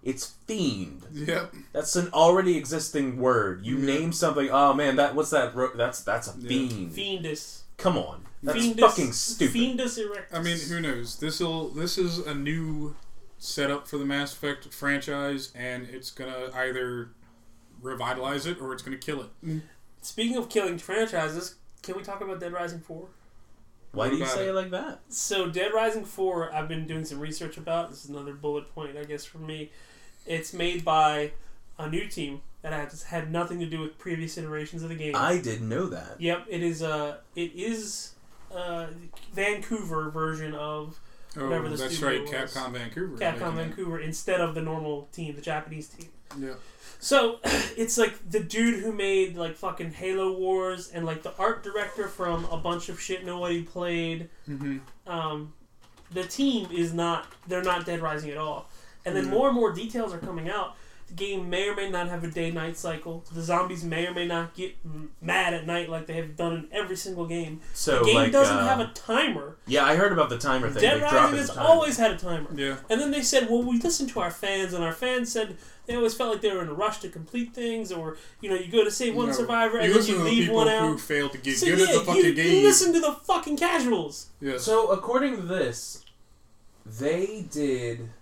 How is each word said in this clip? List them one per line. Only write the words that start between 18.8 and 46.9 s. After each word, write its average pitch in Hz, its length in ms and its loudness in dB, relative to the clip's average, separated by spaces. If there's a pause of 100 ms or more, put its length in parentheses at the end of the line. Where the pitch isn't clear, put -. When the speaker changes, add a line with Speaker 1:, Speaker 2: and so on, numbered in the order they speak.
Speaker 2:
gonna 131 140 -10
kill 143 240 -6
it. 156 400 -8 (400)
Speaker 3:
Speaking 233 360 -2
of 240 120 -4
killing 185 280 0
franchises, 180 760 -4 (260)
can 185 140 -10
we 196 80 -10
talk 196 180 -10
about 190 180 -8
Dead 175 140 -8
Rising 170 260 -6
four? - 280 -14 (840)
Speaker 1:
Why 110 140 0
Speaker 2:
What 131 60 2
Speaker 1:
do 143 60 2
you 139 60 0
Speaker 2:
about 131 120 0
Speaker 1:
say 196 120 0
Speaker 2:
it? - 20 -2
Speaker 1:
it 190 40 -2
like 185 180 -2
that? 254 380 -8
Speaker 3:
So, 190 400 -2
Dead 185 240 -2
Rising 220 300 2
four, 170 500 -2
I've 156 140 -2
been 156 200 -4
doing 160 180 -6
some 143 140 -8
research 156 380 -8
about. 165 340 -2
This 135 120 -18
is 139 60 -18
another 143 240 -10
bullet 147 400 -4
point, 147 240 -10
I 151 60 -10
guess, 147 200 -10
for - 140 -18
me. 156 340 -10 (540)
It's 165 280 -4
made 175 300 -2
by 151 500 4 (440)
a 156 120 -6
new 170 180 -2
team 143 340 -8 (220)
that 156 100 -6
has 147 300 -8
had 160 280 -6
nothing 170 280 -2
to 170 60 -4
do 160 140 -6
with 156 200 -8
previous 165 380 -6
iterations 151 440 -8
of 165 80 -8
the 165 60 -8
game. 151 200 -4
Speaker 1:
I 165 220 2
didn't 113 320 -4
know 175 180 0
that. - 320 -10
Speaker 3:
Yep, 170 300 0
it 175 140 -4
is, 165 180 -2
uh, 151 360 -2 (180)
it 170 180 -4
is, 214 600 -6 (420)
uh, 170 320 -6 (460)
Vancouver 196 760 -2
version 156 460 -4
of 151 440 -8 (360)
Speaker 2:
Oh, 139 100 -6
Speaker 3:
whatever 151 240 -2
the 151 60 -6
Speaker 2:
that's 170 220 -4
Speaker 3:
studio 135 260 0
Speaker 2:
right, 131 200 -4
Speaker 3:
was. 123 100 -8
Speaker 2:
Capcom 127 200 -6
Vancouver 123 440 -6
Speaker 3:
Capcom 165 220 -2
Speaker 2:
making 175 80 -4
it. 165 60 -4 (140)
Speaker 3:
Vancouver 165 320 -6
instead 160 420 -2
of 165 140 0
the 160 60 -4
normal 156 500 -4
team, 156 240 -8
the 147 60 -14
Japanese 156 480 -8
team. - 200 -20 (300)
Speaker 2:
Yeah. 131 140 -6 (460)